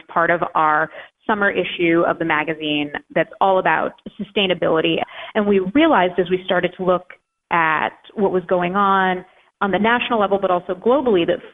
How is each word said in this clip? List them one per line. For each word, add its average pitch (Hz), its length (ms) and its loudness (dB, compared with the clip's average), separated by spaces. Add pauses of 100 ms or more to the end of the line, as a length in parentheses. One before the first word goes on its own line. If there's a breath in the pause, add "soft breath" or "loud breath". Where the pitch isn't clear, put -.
part 170 220 0
of 170 120 2 (120)
our 156 380 2 (340 loud breath)
summer 202 240 0
issue 170 580 0
of 165 120 -2
the 165 60 -4
magazine 151 680 -4 (240)
that's 170 160 -2 (100)
all 190 160 4
about 170 360 0 (260)
sustainability. 170 800 0 (360 loud breath)
And 208 140 0
we 202 120 4 (140)
realized 226 460 2
as 175 100 0
we 185 160 -2
started 175 320 0
to 185 60 -8
look 180 300 -2 (380)
at 160 420 0 (200)
what 196 180 0
was 180 140 -2
going 180 300 -2
on, 190 500 2 (360 soft breath)
on 196 100 -2
the 180 80 2
national 233 400 0
level, 196 200 2
but 190 120 0
also 180 240 -2
globally, 226 500 2
that - 140 -2 (140)